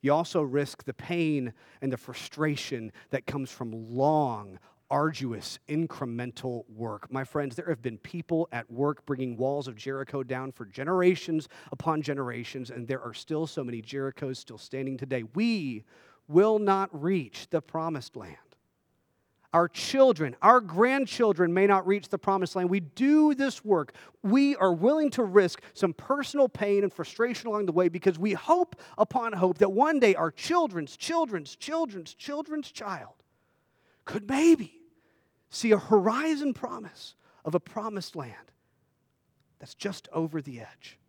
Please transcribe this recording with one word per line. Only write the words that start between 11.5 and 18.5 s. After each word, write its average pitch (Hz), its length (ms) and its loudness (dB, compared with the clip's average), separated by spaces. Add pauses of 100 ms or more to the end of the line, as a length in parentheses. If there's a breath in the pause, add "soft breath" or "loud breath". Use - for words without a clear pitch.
upon 156 280 0
generations, 127 720 -6
and 120 160 -10
there 135 140 -2
are 120 120 -10
still 156 340 -6
so 147 180 -6
many 120 160 -8
Jerichos 135 560 -6
still - 200 -18
standing 135 380 -8
today. 127 280 -4
We 151 600 -2 (460 soft breath)
will 208 280 6
not 196 320 2 (140)
reach 170 460 -2
the 165 120 0
promised 160 540 -6
land. 92 220 -14 (1160)